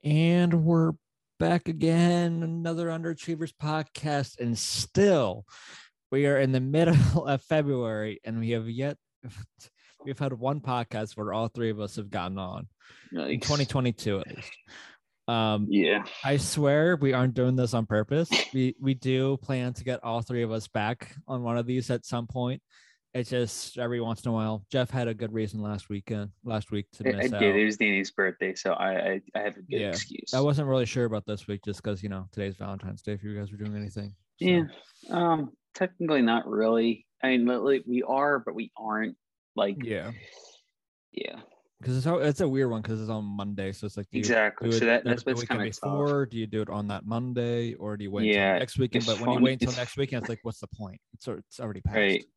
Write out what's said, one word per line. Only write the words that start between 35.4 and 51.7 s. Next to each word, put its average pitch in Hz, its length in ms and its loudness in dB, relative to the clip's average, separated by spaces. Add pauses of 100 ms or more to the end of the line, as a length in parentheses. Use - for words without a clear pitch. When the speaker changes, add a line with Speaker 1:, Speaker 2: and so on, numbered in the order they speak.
Speaker 2:
technically 165 480 0
not 117 240 2
really. 113 580 2 (180)
I 135 60 2
mean, 123 180 4
li-, 123 80 2
like, 127 320 2
we 123 160 0
are, 139 360 2
but 113 160 -8
we 110 220 -8
aren't. 110 380 -4 (400)
Like, 127 280 0
Speaker 1:
Yeah. 107 280 -4 (1000)
Speaker 2:
yeah. - 280 -10 (420)
Speaker 1:
'Cause 123 160 -2
it's, 131 80 -2
it's 151 360 2
a 170 60 2
weird 135 220 2
one 110 140 -4
'cause 110 180 -4
it's 110 80 -8
on 107 140 -4
Monday, 101 480 -6
so 104 160 -8
it's - 100 -10
like, 101 140 -8
do - 60 -4
you - 20 0
Speaker 2:
Exactly. 113 500 2
Speaker 1:
do 113 80 4
Speaker 2:
So 117 60 4
Speaker 1:
it 117 40 4
Speaker 2:
that, 117 180 4
Speaker 1:
the, 120 60 0
Speaker 2:
that's 120 120 0
Speaker 1:
the 135 80 0
Speaker 2:
what's 120 120 -2
Speaker 1:
weekend 120 180 -2
Speaker 2:
kinda 107 100 -2
tough. - 100 -12
Speaker 1:
before? 143 460 0
Do 113 100 -8
you 110 80 -2
do 107 160 -4
it 104 80 -4
on 104 200 -4
that 104 180 -6
Monday, 120 680 -2
or 107 220 -8
do 104 60 -8
you 98 80 -6
wait 104 140 0
Speaker 2:
Yeah, 101 260 4
Speaker 1:
till 90 80 2
next - 180 -4
weekend? 120 260 0
Speaker 2:
it's - 100 -2
Speaker 1:
But 104 80 -4
when 120 100 0
you 123 60 4
Speaker 2:
funny, 123 80 6
Speaker 1:
wait 131 80 4
until 123 160 0
Speaker 2:
it's 123 80 -4
Speaker 1:
next 123 200 -6
weekend, 127 260 -2
it's - 60 -8
like, 113 140 -6
what's 113 160 -8
the 95 80 -14
point? 95 320 -14 (140)
It's, - 140 -14
it's 101 340 -10
already 104 200 -8